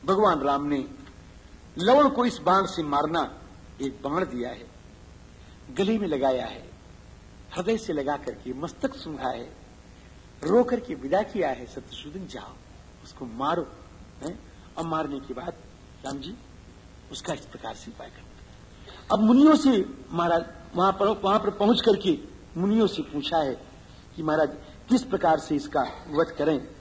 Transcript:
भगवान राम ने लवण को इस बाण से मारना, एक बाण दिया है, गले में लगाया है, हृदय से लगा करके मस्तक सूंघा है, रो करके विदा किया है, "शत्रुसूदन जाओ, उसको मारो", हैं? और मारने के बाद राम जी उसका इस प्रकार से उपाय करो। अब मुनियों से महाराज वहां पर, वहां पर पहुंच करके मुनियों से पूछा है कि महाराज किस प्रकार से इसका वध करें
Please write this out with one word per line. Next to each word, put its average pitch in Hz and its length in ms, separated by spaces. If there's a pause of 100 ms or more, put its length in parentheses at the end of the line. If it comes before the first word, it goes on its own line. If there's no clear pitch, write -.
भगवान 190 360
राम 139 260
ने 143 220 (880)
लवण 262 300
को 247 160
इस 240 140
बाण 190 280
से - 160
मारना, 151 580 (420)
एक 135 200
बाण 160 220
दिया 123 260
है, 123 160 (1080)
गले 202 240
में 202 100
लगाया 131 380
है, - 240 (880)
हृदय 190 200
से 214 160
लगा 143 240
करके 127 360
मस्तक 170 420
सूंघा 139 340
है, 120 280 (880)
रो 214 200
करके 240 300
विदा 139 280
किया 175 260
है, 123 180
"शत्रुसूदन 151 600
जाओ, - 260 (520)
उसको - 220
मारो", 139 400 (560)
हैं? 170 160 (400)
और 165 80
मारने 151 340
के 127 140
बाद 127 200 (520)
राम 139 120
जी 160 160 (800)
उसका 156 200
इस - 140
प्रकार 113 280
से - 160
उपाय - 180
करो। - 200 (840)
अब 214 120
मुनियों 277 320
से 240 300 (260)
महाराज 170 320 (320)
वहां 190 160
पर, 196 140
वहां 208 320
पर 202 120
पहुंच 208 300
करके 190 380 (380)
मुनियों 202 300
से - 160
पूछा 147 360
है 135 220 (560)
कि 165 60
महाराज 156 260 (400)
किस 247 160
प्रकार 160 340
से - 160
इसका 143 280 (280)
वध 160 200
करें 147 380 (120)